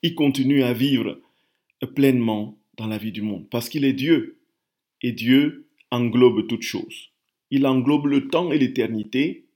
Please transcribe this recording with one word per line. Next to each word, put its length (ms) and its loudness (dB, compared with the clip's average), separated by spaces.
il 120 -2
continue 480 2
à 100 2
vivre 480 -2
pleinement 640 0
dans 100 -10
la 120 -4
vie 140 -8
du 100 -8
monde. 280 -6
Parce 180 -4
qu'il 160 -4
est 80 2
Dieu, 460 -2
et 100 -4
Dieu 540 2
englobe 580 4
toutes 140 -6
choses. 480 -10
Il 160 2
englobe 400 2
le 220 0
temps 240 0
et 60 2
l'éternité 840 -2